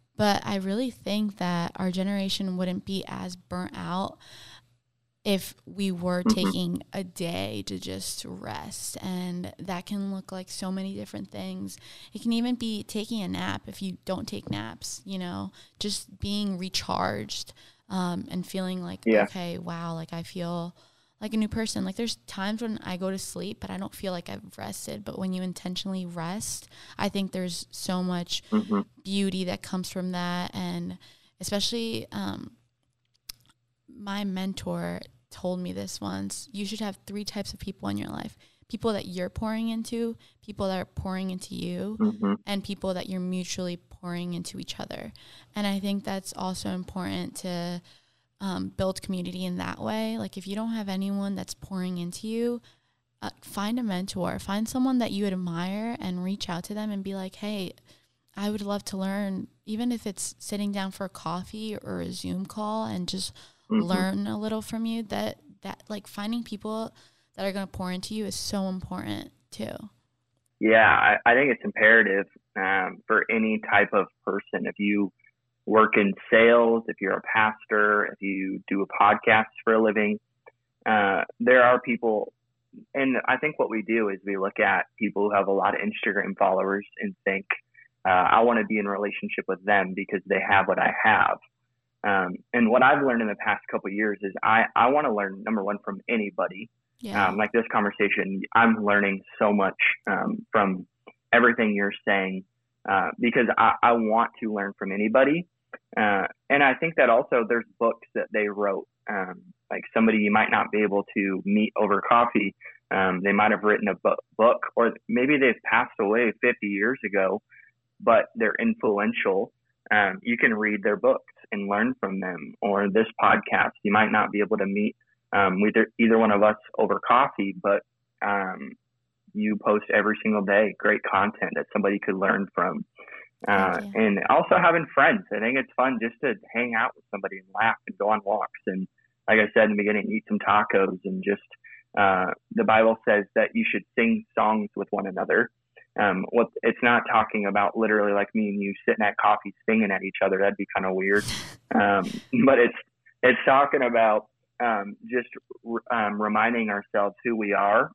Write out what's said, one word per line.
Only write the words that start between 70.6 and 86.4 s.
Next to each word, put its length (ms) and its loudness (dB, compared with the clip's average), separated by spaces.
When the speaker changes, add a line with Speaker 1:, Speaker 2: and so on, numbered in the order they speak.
Speaker 2:
Yeah, 260 6
I, 380 6
I 100 6
think 160 4
it's 140 -2
imperative, 640 4
um, 500 -2
for 240 2
any 300 0
type 240 4
of 120 2
person. 420 -4
If 120 -8
you 340 0
work 300 6
in 160 4
sales, 580 6
if 120 -8
you're 140 0
a 80 -4
pastor, 880 2
if 80 -16
you 480 -4
do 140 0
a 40 -2
podcast 440 4
for 100 4
a 80 4
living, 380 2
uh, 360 2
there 220 8
are 180 6
people, 540 -2
and 220 0
I 120 2
think 200 -4
what 120 2
we 120 -2
do 280 2
is 160 -6
we 100 -2
look 240 -2
at 260 2
people 320 0
who 40 -2
have 140 2
a 40 2
lot 220 2
of 60 -4
Instagram 580 -2
followers 480 0